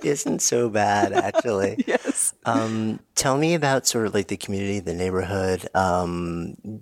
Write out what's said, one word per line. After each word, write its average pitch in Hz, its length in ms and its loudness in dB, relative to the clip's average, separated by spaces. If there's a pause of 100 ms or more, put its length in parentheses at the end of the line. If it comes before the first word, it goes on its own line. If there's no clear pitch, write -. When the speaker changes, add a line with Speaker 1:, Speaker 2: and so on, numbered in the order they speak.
Speaker 1:
isn't 147 360 0
so 120 280 2
bad, 101 440 2
actually." 101 680 0
Speaker 2:
<laughs> - 40 0
Yes. - 460 -2 (120)
Speaker 1:
Um, 110 560 0 (160)
tell 135 220 2
me 160 160 2
about 139 340 2
sort 113 180 0
of, 98 80 -2
like, 101 140 0
the 101 80 -4
community, 101 420 -4
the 82 160 -4
neighborhood, 92 800 0
um, 87 800 0 (260)